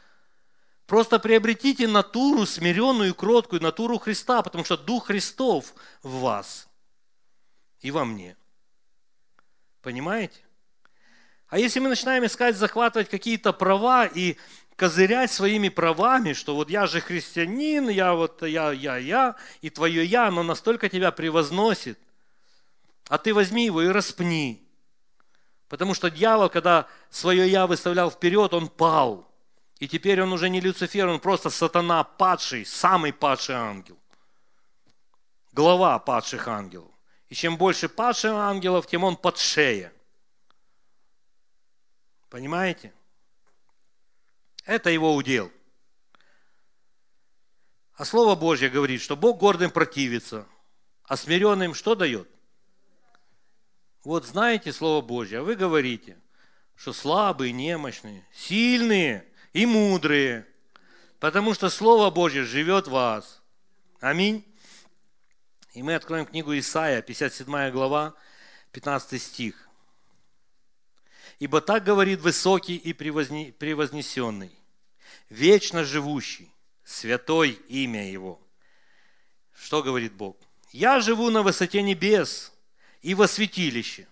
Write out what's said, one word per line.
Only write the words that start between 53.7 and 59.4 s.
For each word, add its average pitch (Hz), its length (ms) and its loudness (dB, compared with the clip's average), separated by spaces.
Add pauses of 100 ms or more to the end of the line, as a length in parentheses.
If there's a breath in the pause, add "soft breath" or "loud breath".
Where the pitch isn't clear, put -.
Вот 151 220 -4
знаете 202 460 -2
Слово 151 280 0
Божье, 117 380 -8
а 135 40 -8
вы 214 140 -4
говорите, 135 600 -2 (580)
что - 160 -12
слабые, 147 600 -2
немощные, 127 840 -8
сильные 214 920 0 (260 soft breath)